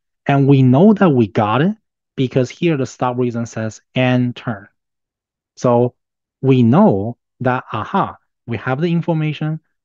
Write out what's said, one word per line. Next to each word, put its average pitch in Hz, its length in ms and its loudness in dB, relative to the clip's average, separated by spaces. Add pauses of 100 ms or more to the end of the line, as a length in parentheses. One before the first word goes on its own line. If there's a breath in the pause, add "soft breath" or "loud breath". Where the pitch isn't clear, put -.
(260)
And 139 220 2
we 135 140 4
know 143 320 6
that 190 160 2
we 120 180 2
got 110 340 -2
it 208 140 -2 (400)
because 131 340 -2
here 170 260 -2
the 131 100 -4
stop 127 300 -6
reason 117 300 -4
says 110 340 -10 (140)
"and 127 400 0
turn." 104 340 -12 (880)
So 120 380 0 (460)
we 131 220 2
know 120 540 2 (240)
that, 127 320 -4
aha, 117 440 -6 (300)
we 117 100 -8
have 131 240 -6
the 170 120 -2
information. 156 680 -4 (240)